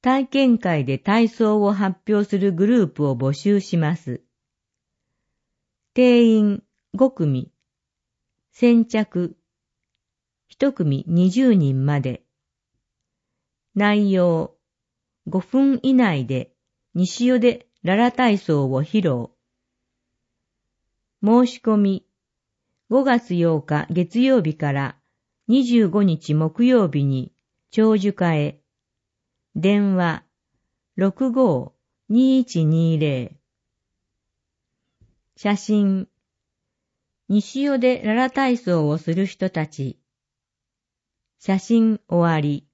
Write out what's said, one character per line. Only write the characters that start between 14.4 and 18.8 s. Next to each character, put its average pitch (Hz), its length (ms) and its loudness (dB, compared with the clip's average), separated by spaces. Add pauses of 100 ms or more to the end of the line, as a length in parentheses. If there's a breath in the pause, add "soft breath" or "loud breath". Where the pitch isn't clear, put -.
五 185 140 -4
分 269 420 0
以 269 120 0
内 180 340 0
で 127 260 -6 (400)
西 185 380 -2
尾 254 80 2
で 240 280 -2 (140)
ラ 180 140 -2
ラ 240 160 2
体 240 260 0
操 147 280 -2
を 135 180 -2